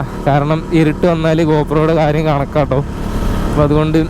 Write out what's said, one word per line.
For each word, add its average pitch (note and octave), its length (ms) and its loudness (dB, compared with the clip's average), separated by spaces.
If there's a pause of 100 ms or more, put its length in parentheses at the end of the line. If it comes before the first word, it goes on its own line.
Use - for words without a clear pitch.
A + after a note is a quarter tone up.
(280)
കാരണം D3 300 2 (220)
ഇരുട്ട് D#3 300 0
വന്നാല് D#3+ 400 0
GoPro-യുടെ D3+ 500 0
കാര്യം D#3 300 0
കണക്കാട്ടോ. C#3 500 0 (720)
അപ്പൊ D3 160 2
അതുകൊണ്ട് D3+ 320 2 (120)